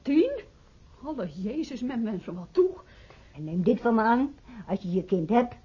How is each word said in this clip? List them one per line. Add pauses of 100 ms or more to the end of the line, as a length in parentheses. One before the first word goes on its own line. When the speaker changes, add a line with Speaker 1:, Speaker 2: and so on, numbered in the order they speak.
Speaker 1:
Tien? (600)
Alle
Jezus,
men
wens
me
wel
toe. (680)
Speaker 2:
En
neem
dit
van
me
aan. (320)
Als
je
je
kind
hebt